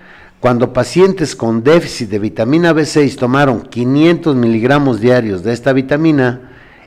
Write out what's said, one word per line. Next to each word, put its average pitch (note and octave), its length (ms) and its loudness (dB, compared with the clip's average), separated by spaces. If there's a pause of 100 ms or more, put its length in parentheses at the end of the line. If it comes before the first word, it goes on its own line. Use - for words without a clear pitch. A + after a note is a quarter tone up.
(380)
Cuando B2 340 0
pacientes D#3+ 640 0
con A2+ 300 -4
déficit D3 440 0
de G2+ 120 -4
vitamina C3+ 520 0
B D3+ 140 0
seis D3 300 0
tomaron B2+ 460 0
quinientos D3 720 0
miligramos A#2+ 640 0
diarios A2+ 420 0
de A2 100 -2
esta A#2+ 200 -2
vitamina, C3+ 800 0 (340)